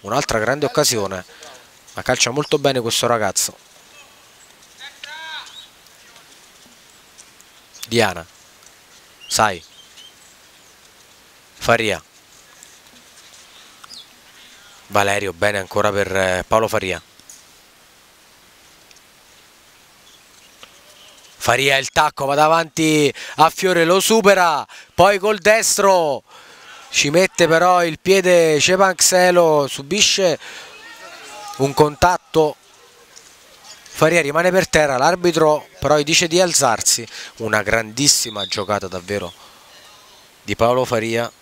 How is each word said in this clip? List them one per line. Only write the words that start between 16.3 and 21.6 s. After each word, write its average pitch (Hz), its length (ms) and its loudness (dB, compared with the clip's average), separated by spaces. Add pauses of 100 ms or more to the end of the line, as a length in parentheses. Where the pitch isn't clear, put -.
Paolo 110 220 2
Faria. 95 320 -4 (4000)
Faria 135 400 2